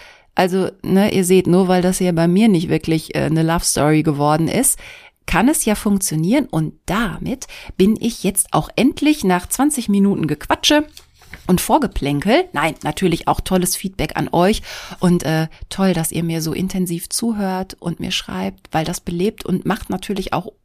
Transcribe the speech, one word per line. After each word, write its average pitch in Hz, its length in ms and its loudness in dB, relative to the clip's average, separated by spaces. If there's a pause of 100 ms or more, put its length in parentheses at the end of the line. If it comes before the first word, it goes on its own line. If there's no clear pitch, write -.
(360)
Also, 185 340 2 (120)
ne, 196 320 2
ihr 185 120 2
seht, 185 220 4
nur 180 200 6
weil 180 140 4
das 185 160 2
hier 180 180 0
bei 165 140 2
mir 202 180 4
nicht 180 220 4
wirklich, - 440 -2
äh, 143 100 -2
eine 160 200 0
Love 165 220 0
Story 151 380 2
geworden 151 440 0
ist, - 320 0 (460)
kann 202 240 2
es - 160 0
ja 208 100 2
funktionieren 196 680 0
und 160 300 -4 (100)
damit 180 640 -4 (280)
bin 202 240 4
ich - 240 -4
jetzt - 300 -2
auch 156 240 0
endlich 302 480 2
nach 180 240 2
zwanzig 262 400 -2
Minuten 196 380 2
Gequatsche 302 600 0 (580)
und 180 160 4
Vorgeplänkel, 202 920 0
nein, 156 280 -2
natürlich 165 460 -2
auch - 120 2
tolles 180 360 0
Feedback - 420 -6
an - 140 -4
euch 185 320 2 (360)
und, 175 240 4
äh, 160 240 0 (220)
toll, 190 240 0
dass 165 180 -4
ihr 165 120 -4
mir 165 180 -4
so 160 120 -4
intensiv 180 560 -4
zuhört 190 680 -4
und 170 200 -6
mir 185 100 -6
schreibt, 190 600 -8
weil 160 120 -2
das 175 160 -6
belebt 180 460 -4
und 185 180 -2
macht - 280 -4
natürlich 190 420 -6
auch 160 180 -4 (140)